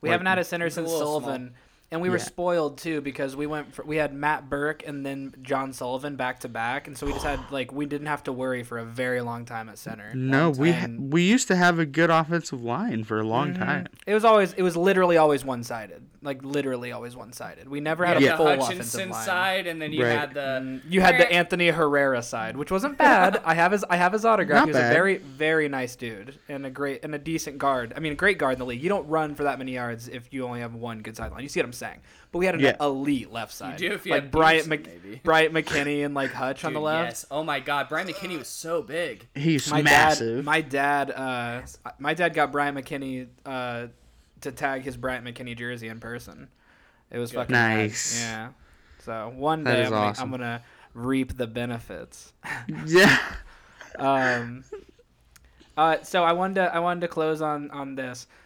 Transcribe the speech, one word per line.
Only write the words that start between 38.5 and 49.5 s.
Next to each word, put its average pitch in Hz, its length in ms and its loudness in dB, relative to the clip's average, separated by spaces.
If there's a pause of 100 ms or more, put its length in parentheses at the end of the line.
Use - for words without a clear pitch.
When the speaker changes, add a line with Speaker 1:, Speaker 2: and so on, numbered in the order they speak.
Speaker 3:
big. 139 540 -8
Speaker 2:
He's 147 340 0
Speaker 1:
My 147 140 2
Speaker 2:
massive. 147 540 6
Speaker 1:
dad, 139 80 -4
my 156 160 2
dad, 139 500 0
uh, 127 500 -6 (380)
my 147 160 -2
dad 170 180 2
got 147 180 2
Bryant 143 240 0
McKinney, 135 520 -8 (180)
uh, 123 420 -6 (540)
to 143 100 -8
tag 135 320 -2
his 131 140 -8
Bryant 127 280 -6
McKinney 123 320 -10
jersey 120 300 -8
in 113 120 -12
person. 113 480 -14 (640)
It - 80 -10
was 120 140 -4
Speaker 3:
Good. 117 60 -8
Speaker 1:
fucking 127 180 0
rad. 113 220 4
Speaker 2:
Nice. 107 440 -2
Speaker 1:
Yeah. 113 280 -8 (540)
So 113 320 -8
one 151 280 -2